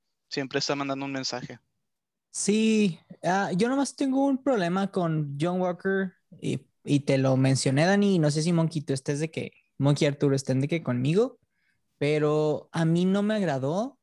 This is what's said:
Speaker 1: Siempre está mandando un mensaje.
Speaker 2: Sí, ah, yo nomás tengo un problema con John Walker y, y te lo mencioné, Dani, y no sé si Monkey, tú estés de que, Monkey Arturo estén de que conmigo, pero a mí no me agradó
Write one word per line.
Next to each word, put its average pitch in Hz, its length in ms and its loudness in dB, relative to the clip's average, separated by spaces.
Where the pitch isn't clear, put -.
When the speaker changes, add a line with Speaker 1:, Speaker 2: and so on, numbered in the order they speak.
Speaker 1:
Siempre 139 320 -6
está 143 160 -2
mandando 139 300 -6
un 139 60 -8
mensaje. 123 460 -8
Speaker 2:
Sí, 214 600 2
ah, 185 340 -2
yo 220 120 0
nomás 269 260 -2
tengo 269 320 0
un 269 160 -2
problema 196 480 0
con 156 500 -2
John 175 200 -2
Walker 185 540 -2
y, - 260 -6
y 143 160 2
te 135 160 2
lo 135 200 2
mencioné, 135 500 2
Dani, 196 300 4
y - 20 2
no 147 140 2
sé 151 100 -2
si 175 100 0
Monkey, 160 300 0
tú 139 100 -4
estés 143 280 -4
de 160 100 -4
que, - 220 -10
Monkey 147 300 4
Arturo 143 260 2
estén 135 260 0
de 143 60 0
que 160 160 -4
conmigo, 151 560 0
pero 151 760 0
a 165 120 0
mí 170 200 2
no 196 180 2
me 208 120 0
agradó 175 680 -2